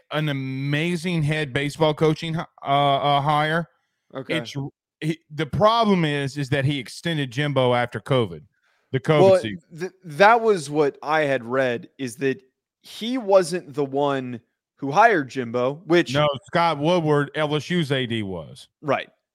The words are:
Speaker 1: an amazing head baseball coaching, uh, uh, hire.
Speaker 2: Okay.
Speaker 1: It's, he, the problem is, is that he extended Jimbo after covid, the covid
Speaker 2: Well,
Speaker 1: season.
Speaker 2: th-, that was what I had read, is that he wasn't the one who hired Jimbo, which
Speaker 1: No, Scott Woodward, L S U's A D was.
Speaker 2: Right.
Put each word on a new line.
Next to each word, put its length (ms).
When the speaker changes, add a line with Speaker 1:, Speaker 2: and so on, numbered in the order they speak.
Speaker 1:
an 180
amazing 920
head 300
baseball 400
coaching, 440
uh, 100
uh, 580
hire. 480
Speaker 2:
Okay. 240
Speaker 1:
It's, 180
he, 180
the 160
problem 600
is, 320
is 100
that 160
he 140
extended 520
Jimbo 440
after 260
covid, 440
the 80
covid 300
Speaker 2:
Well, 100
Speaker 1:
season. 220
Speaker 2:
th-, 140
that 360
was 300
what 320
I 200
had 220
read, 540
is 180
that 240
he 380
wasn't 560
the 100
one 560
who 140
hired 380
Jimbo, 460
which 300
Speaker 1:
No, 120
Scott 320
Woodward, 580
L 180
S 160
U's 220
A 140
D 180
was. 440
Speaker 2:
Right. 280